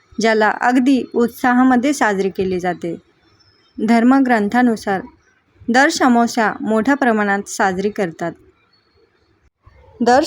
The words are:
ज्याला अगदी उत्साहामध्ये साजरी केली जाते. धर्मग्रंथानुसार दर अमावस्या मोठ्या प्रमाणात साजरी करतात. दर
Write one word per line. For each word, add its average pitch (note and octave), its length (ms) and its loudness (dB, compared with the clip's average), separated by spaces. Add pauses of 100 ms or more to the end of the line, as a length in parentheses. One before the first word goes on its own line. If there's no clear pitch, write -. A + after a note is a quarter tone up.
(120)
ज्याला G#3+ 360 0 (120)
अगदी B3+ 420 0 (120)
उत्साहामध्ये B3 800 0
साजरी G3+ 380 -2
केली F#3 300 -4
जाते. E3+ 340 -6 (840)
धर्मग्रंथानुसार A#3 1200 0 (680)
दर C4 200 4 (140)
अमावस्या A#3 580 2
मोठ्या A3 340 0
प्रमाणात G#3 540 -2
साजरी F#3+ 420 -2
करतात. E3+ 420 -6 (1700)
दर B3 260 4